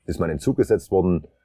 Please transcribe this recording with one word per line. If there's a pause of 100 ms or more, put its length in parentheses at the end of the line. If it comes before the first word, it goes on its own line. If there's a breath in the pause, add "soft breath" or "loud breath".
ist
man
in
Zug
gesetzt
worden (200)